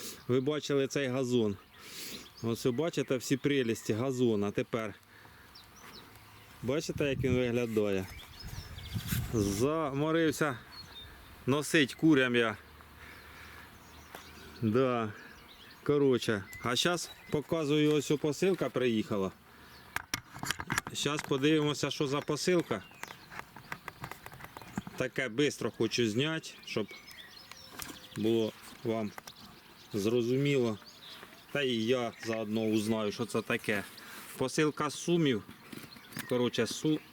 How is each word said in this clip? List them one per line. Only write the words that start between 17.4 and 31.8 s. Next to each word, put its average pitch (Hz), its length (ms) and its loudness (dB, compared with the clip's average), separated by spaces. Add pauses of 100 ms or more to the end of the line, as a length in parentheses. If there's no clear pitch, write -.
ось 147 140 2
ця 151 100 2
посилка 151 520 0
приїхала. 110 640 0 (1600)
Щас 147 280 -2
подивимося, 147 720 2
що 151 160 -2
за 139 140 0
посилка. 156 640 0 (2250)
Таке 131 320 -2
бистро 120 480 0
хочу 117 320 2
зняти, 147 400 0 (160)
щоб 107 220 -4 (1300)
було 110 340 2 (320)
вам 110 280 -2 (840)
зрозуміло. 120 840 2 (760)
Та 143 100 -2
і 131 120 0
я 117 380 2 (140)